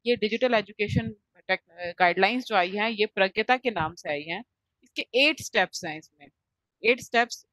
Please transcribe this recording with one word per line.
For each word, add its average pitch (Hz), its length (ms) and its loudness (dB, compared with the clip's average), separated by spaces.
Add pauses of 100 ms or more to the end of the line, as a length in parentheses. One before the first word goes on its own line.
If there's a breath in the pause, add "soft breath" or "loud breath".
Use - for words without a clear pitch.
ये 240 100 2
digital 233 380 0
education 214 600 -2 (340)
टेक-, 175 500 -6
guidelines 190 460 4
जो 220 100 -4
आई 185 160 2
हैं 208 200 -2
ये 214 160 0
प्रज्ञता 208 500 0
के 247 140 -2
नाम 170 240 -4
से - 160 -8
आई 147 120 -4
हैं। 170 220 -8 (380)
इसके - 200 -10 (120)
eight 285 260 2
steps - 440 -2
हैं 156 140 -8
इसमें, - 300 -20 (560)
eight 240 160 2
steps - 520 -2